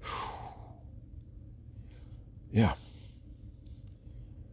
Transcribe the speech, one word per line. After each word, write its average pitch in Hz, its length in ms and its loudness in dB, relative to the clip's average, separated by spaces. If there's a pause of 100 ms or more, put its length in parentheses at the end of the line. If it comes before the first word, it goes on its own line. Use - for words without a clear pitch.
<sighs> - 80 -2 (2500)
yeah. 110 220 12 (1800)